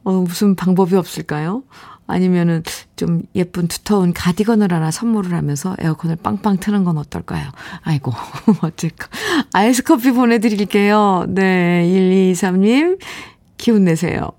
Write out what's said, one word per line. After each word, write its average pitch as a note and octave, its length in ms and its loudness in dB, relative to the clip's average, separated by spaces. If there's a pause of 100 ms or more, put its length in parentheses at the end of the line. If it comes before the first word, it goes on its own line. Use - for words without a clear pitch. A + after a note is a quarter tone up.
어, F#3+ 80 -2
무슨 F#3 420 2
방법이 F3+ 420 2
없을까요? E3 680 -4 (440)
아니면은 F3 560 0 (340)
좀 E3 260 -2 (120)
예쁜 F3+ 340 -2
두터운 F#3 440 0
가디건을 G3+ 600 0
하나 D#3+ 180 0
선물을 G#3 440 -2
하면서 D3+ 440 -4
에어컨을 D#3+ 380 -2
빵빵 G3+ 420 -2
트는 G3+ 260 -2
건 E3+ 140 -2
어떨까요? D3+ 520 -8 (320)
아이고, C#3 300 -4 (240)
<laughs> - 260 2
어쨌건. - 460 -8 (440)
아이스 A3+ 300 2
커피 C4+ 300 2
보내드릴게요. G#3 1160 2
네, F3+ 600 2
일이삼 F#3 720 2
님, D4 380 4 (580)
기운 G#3+ 280 2
내세요. E3 540 0